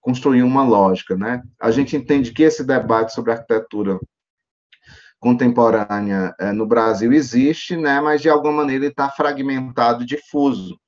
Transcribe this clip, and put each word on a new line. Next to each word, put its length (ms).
construir 420
uma 220
lógica, 520
né? 260
A 100
gente 240
entende 380
que 100
esse 220
debate 480
sobre 200
arquitetura 680
contemporânea, 1200
é, 140
no 140
Brasil 440
existe, 680
né, 200
mas 220
de 80
alguma 240
maneira 320
ele 100
tá 140
fragmentado 920
e 40
difuso. 800